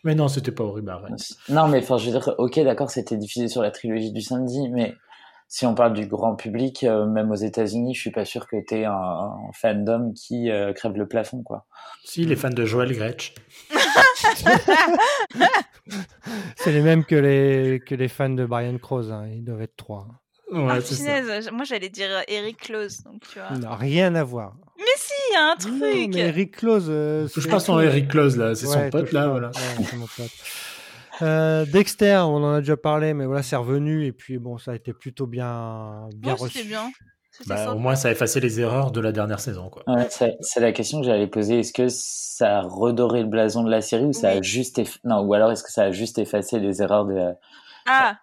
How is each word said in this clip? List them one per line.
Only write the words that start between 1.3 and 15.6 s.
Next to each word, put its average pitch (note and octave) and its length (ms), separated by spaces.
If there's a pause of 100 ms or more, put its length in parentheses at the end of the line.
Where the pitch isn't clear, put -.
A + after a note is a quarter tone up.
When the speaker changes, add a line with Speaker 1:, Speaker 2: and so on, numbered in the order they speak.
Speaker 2:
Non, D#3 180
mais C#3 120
enfin, B2 180
je A2+ 120
veux A#2+ 80
dire, B2+ 200
ok, B2 240
d'accord, C3 300
c'était A2+ 260
diffusé A2+ 300
sur A#2 140
la G#2 100
trilogie A2 400
du G#2+ 100
samedi, B2+ 480
mais A#2+ 260 (540)
si - 160
on A2+ 100
parle A#2 180
du G#2 120
grand G#2+ 300
public, B2 480
euh, A2 220
même A2 260
aux G#2+ 40
États-Unis, A2 600
je - 60
suis G#2 100
pas G#2+ 120
sûr - 240
que A2 180
t'aies A2 200
un, G#2 80
un G2 600
fandom A2+ 600
qui, A#2+ 380
euh, G2+ 200
crève G2+ 240
le G#2 120
plafond, A#2 340
quoi. A2 240 (400)
Speaker 1:
Si, E3 200
les D#3 100
Speaker 3:
Mm. - 40
Speaker 1:
fans C3 100
de A#2 160
Joël B2 280
Gretsch. A2+ 400 (360)
Speaker 3:
<laughs> G4 1300 (1600)